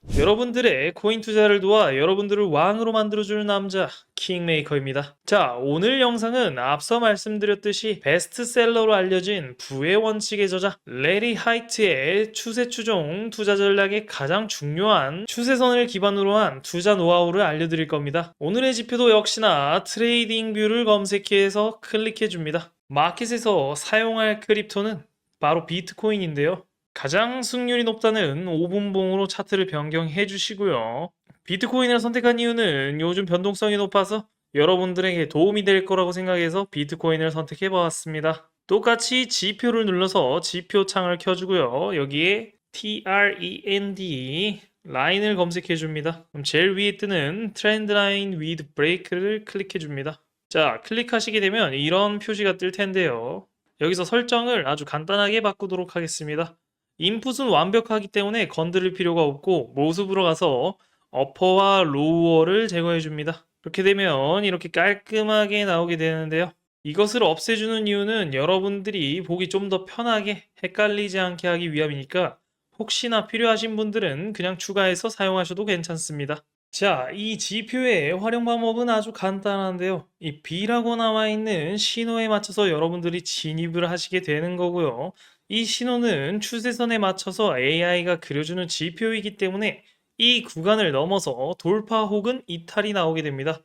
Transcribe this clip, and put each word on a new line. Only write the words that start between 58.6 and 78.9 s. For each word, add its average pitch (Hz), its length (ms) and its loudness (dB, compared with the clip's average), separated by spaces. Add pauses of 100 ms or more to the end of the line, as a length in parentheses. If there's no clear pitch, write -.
필요가 170 300 0
없고 143 520 0
모습으로 190 480 0
가서 160 540 2 (340)
어퍼와 185 720 4
로어를 165 840 4
제거해 170 320 0
줍니다. 156 460 -8 (160)
그렇게 175 220 -6
되면 185 600 2
이렇게 180 260 -2
깔끔하게 208 960 2
나오게 170 320 0
되는데요. 160 540 -2 (320)
이것을 208 400 2
없애주는 214 640 0
이유는 202 460 -2
여러분들이 185 920 -2
보기 180 260 -4
좀 196 200 -2
더 185 160 -2
편하게 214 580 -4 (200)
헷갈리지 202 560 0
않게 180 280 -2
하기 170 260 0
위함이니까 147 640 -2 (420)
혹시나 220 480 -2
필요하신 220 480 0
분들은 208 580 -2
그냥 180 240 -4
추가해서 190 520 0
사용하셔도 190 560 -2
괜찮습니다. 160 800 -6 (280)
자, 160 420 0
이 208 240 -6
지표의 214 800 0
활용 226 280 -2
방법은 233 440 0
아주 220 220 0